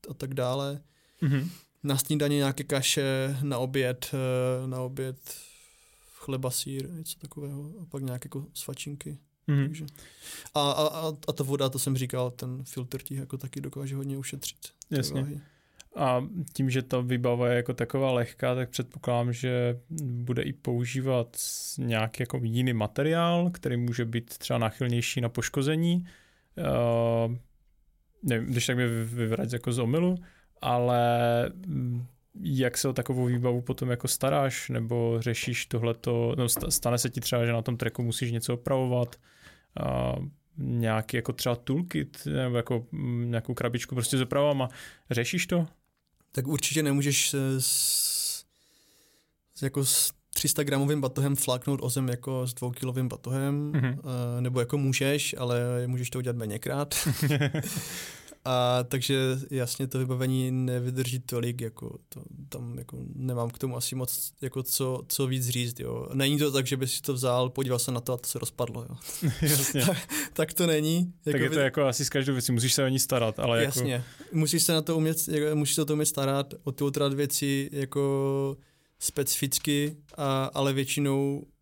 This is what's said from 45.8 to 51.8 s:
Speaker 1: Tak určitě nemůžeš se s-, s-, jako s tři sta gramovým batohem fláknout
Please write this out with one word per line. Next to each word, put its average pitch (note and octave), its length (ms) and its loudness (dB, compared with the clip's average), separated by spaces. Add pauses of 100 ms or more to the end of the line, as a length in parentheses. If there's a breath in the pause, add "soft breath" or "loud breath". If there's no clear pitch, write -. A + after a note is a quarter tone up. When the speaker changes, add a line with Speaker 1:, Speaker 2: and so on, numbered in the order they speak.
Speaker 1:
Tak C3 160 -2
určitě D3+ 360 0
nemůžeš C#3 460 4
se C#3+ 80 -2 (240)
s-, - 840 0 (1120 soft breath)
s-, - 80 -8
jako C3+ 220 0
s - 260 2 (220)
tři - 140 0
sta D3 160 2
gramovým C#3 380 2
batohem C3+ 340 2
fláknout C3 480 0